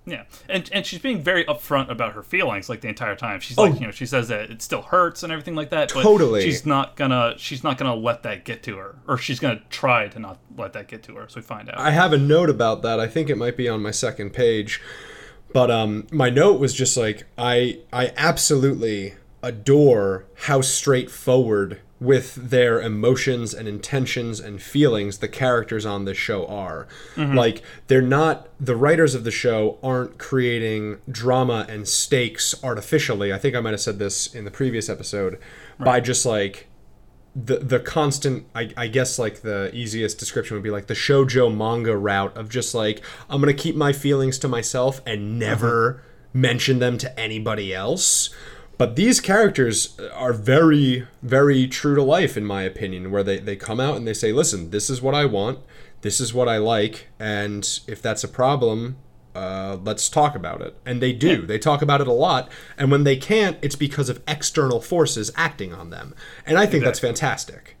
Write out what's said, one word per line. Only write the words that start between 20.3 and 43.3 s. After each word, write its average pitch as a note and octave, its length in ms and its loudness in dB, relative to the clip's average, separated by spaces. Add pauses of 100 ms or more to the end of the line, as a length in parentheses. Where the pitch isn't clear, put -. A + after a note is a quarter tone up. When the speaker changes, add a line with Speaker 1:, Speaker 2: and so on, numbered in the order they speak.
Speaker 2:
how C#3 160 2
straightforward B2+ 1200 0 (180)
with B2 360 2 (160)
their B2 320 4
emotions A#2 720 0
and A2+ 120 -10
intentions A#2 720 -4
and G2+ 220 -14
feelings A2 580 2
the G#2+ 100 -4
characters A2+ 580 -2
on G2+ 180 -6
this G2 140 -6
show G2+ 280 -4
are. F#2 400 -10 (280)
Speaker 1:
Mm-hmm. C#3+ 200 -2
Speaker 2:
Like, A#2+ 280 2 (240)
they're C3 160 6
not, D3+ 460 2 (120)
the B2 160 -2
writers D3 380 4
of A#2 100 -6
the A2+ 60 -4
show G#2+ 520 0
aren't B2+ 360 -2
creating A2+ 800 -2 (120)
drama A#2+ 600 0
and G#2+ 180 -10
stakes - 720 0
artificially. A2+ 720 -2
I G2 60 -4
think B2+ 180 0
I B2 40 -2
might A2 100 -2
have G#2 100 -4
said G#2 180 -4
this - 360 -6
in A2+ 100 -12
the G2+ 60 -12
previous A#2 400 -4
episode, G2 480 -6 (400)
Speaker 1:
Right. C3 80 -4
Speaker 2:
by B2+ 140 6
just, A#2+ 260 0
like, G2+ 400 -2 (680)
the, B2 260 -2
the B2+ 200 0
constant, C#3+ 720 -2
I, A#2 220 -6
I A#2+ 120 -4
guess, B2+ 300 -2
like, A2 220 -4
the G2 340 -4
easiest A2 440 -4
description - 380 -6
would G2+ 60 -6
be, G#2+ 80 -4
like, G#2 180 -6
the A2+ 60 -6
shoujo C3 600 4
manga A2+ 420 0
route G2+ 400 0
of A2 140 -12
just, A#2+ 240 -4
like, A2 260 -2 (300)